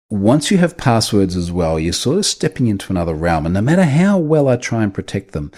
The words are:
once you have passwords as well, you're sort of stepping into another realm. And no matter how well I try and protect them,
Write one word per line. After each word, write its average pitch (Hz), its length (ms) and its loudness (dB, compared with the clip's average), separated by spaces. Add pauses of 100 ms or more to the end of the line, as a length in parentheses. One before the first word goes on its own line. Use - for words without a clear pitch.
once 113 420 0
you 202 60 4
have 170 200 0
passwords 104 600 0
as 87 140 -2
well, 82 280 0
you're 85 140 -2
sort 143 240 -2
of 208 80 0
stepping - 420 -2
into 101 240 -4
another 85 220 -2
realm. 78 320 0
And 82 80 -2
no 98 80 0
matter 170 240 2
how 175 320 2
well 151 320 2
I 123 80 2
try 117 260 -2
and 101 100 -2
protect - 380 -8
them, 73 260 -8